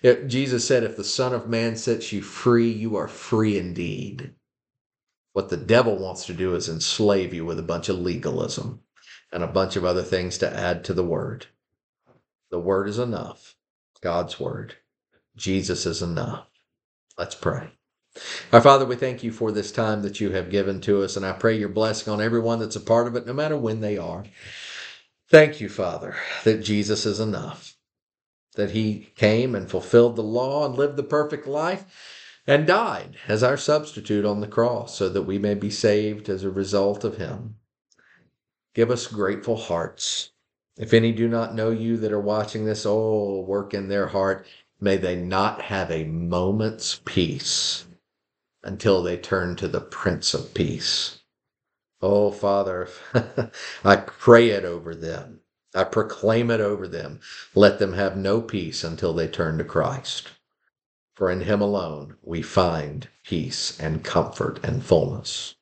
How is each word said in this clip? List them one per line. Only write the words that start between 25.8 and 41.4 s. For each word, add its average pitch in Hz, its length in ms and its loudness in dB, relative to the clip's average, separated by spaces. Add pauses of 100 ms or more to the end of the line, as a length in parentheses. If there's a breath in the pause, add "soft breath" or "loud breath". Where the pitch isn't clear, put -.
that 107 200 2
Jesus 104 420 0
is 101 140 -2
enough, 98 580 -6 (760)
that 104 160 0
he 107 440 -2
came 113 380 4
and 92 160 -6
fulfilled 117 460 6
the 110 80 -2
law 131 420 -2
and 127 80 -4
lived 139 240 0
the 139 60 -4
perfect 147 420 -2
life 160 400 -4 (600 loud breath)
and 147 180 6
died 180 500 0 (120)
as 107 160 4
our 135 140 4
substitute 113 680 0
on 104 160 0
the 101 60 -6
cross 117 500 0
so 95 100 0
that 92 140 0
we 95 160 -2
may 104 160 0
be 101 160 -2
saved 104 600 0
as 95 140 -4
a 98 60 -2
result 98 540 0
of 101 140 -4
him. 98 400 -10 (1160 soft breath)
Give 117 160 4
us 120 160 -2
grateful 190 480 -2
hearts. - 760 -6 (460)
If - 160 0
any 113 180 6
do 113 160 0
not 113 280 -2